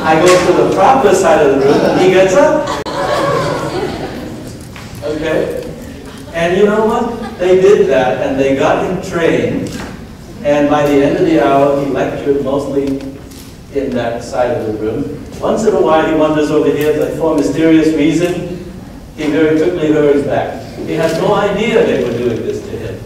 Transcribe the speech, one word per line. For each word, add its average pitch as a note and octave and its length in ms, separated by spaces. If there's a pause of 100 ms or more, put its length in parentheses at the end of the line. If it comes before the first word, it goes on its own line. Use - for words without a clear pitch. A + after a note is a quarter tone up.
I D#3 160
go F3+ 260
to F3 60 (160)
the - 80
proper - 380
side D3+ 320
of C3+ 80
the - 120
room - 140
and - 200
he F#3 100
gets F#3 240
up. - 340 (2250)
Okay? D3+ 540 (760)
And E3+ 220
you G#3 100
know A3 200
what? - 520
They F#3 220
did G3 280
that - 380
and C3+ 120
they C3+ 180
got D#3 280
him F3+ 180
trained. - 680 (760)
And D3 240
by D3 180
the C#3 180
end - 140
of F3+ 60
the D#3+ 200
hour, C#3 400
he C3+ 60
lectured C#3 540
mostly C3+ 560 (760)
in C3 160
that A#2 340
side A#2+ 260
of A2 160
the G#2+ 120
room. - 600
Once A3 240
in G#3 100
a - 60
while, D#3 260
he D#3+ 120
wanders D3+ 320
over D3 200
here, D3+ 280
but - 180
for D#3+ 180
a - 20
mysterious D#3 580
reason, D#3+ 640 (580)
he D3+ 140
very D#3 280
quickly D#3 340
hurries C#3+ 320
back. - 380 (160)
He - 160
has - 240
no G#3 160
idea G3+ 500
they C3 180
were A#2+ 140
doing A#2 200
this G#2+ 260
to - 80
him. - 340